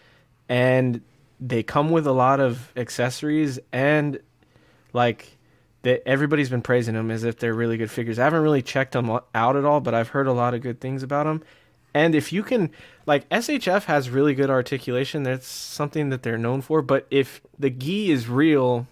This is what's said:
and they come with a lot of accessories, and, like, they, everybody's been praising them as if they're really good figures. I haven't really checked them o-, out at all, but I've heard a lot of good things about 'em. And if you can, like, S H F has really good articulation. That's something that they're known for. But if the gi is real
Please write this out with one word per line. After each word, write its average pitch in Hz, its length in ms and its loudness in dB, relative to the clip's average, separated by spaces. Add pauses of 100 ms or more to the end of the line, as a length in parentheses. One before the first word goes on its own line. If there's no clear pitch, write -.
(500)
and 127 520 2 (380)
they 120 240 -2
come 151 280 0
with 160 160 2
a 139 40 2
lot 131 280 4
of 123 360 -2
accessories, 131 840 -2 (120)
and, 143 480 0 (760)
like, 120 440 -2 (460)
they, 127 220 2
everybody's 143 440 2
been 123 140 -2
praising 117 320 0
them 113 160 -4
as 113 120 -4
if 117 140 -4
they're 117 160 -2
really 113 240 0
good 110 140 -4
figures. 117 260 -4
I 120 60 2
haven't 156 180 4
really 147 220 2
checked - 300 -4
them 123 160 0
o-, 117 140 -2 (120)
out 120 200 2
at 139 80 0
all, 147 160 4
but 113 140 -2
I've 117 160 0
heard 139 180 -2
a 131 60 0
lot 120 220 0
of 113 60 -6
good 120 200 -8
things 131 220 -6
about 143 240 -2
'em. 156 160 -4 (500)
And 160 220 4
if 147 180 0
you 196 100 0
can, 208 280 0 (340)
like, 143 240 2
S 226 200 0
H 277 180 -2
F 196 180 2
has 139 240 0
really 139 240 2
good 135 160 0
articulation. 131 760 -2
That's 127 240 -4
something 147 640 -6
that 131 140 -6
they're 113 140 -2
known 120 240 -2
for. 156 200 0
But 135 300 0
if 135 300 0 (160)
the 139 120 0
gi 165 420 -2
is 120 160 0
real 127 640 2